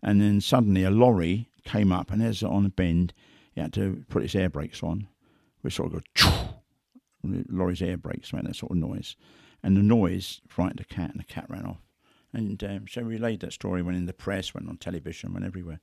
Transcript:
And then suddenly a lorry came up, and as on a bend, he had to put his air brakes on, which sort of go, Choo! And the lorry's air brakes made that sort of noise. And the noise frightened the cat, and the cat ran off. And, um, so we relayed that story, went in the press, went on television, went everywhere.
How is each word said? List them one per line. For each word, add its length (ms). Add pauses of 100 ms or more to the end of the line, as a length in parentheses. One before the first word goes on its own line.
And 180
then 200
suddenly 440
a 60
lorry 580 (160)
came 280
up, 180
and 120
as 200
on 220
a 60
bend, 420 (400)
he 80
had 140
to 340
put 140
his 120
air 140
brakes 340
on, 260 (540)
which 120
sort 180
of 20
go, 60 (140)
Choo! 400 (680)
And 120
the 180
lorry's 300
air 140
brakes 360
made 140
that 100
sort 160
of 60
noise. 380 (460)
And 140
the 60
noise 640
frightened 320
the 60
cat, 260
and 100
the 40
cat 240
ran 180
off. 140 (520)
And, 300
um, 260
so 140
we 120
relayed 260
that 120
story, 300
went 140
in 100
the 60
press, 420
went 140
on 80
television, 560
went 140
everywhere. 360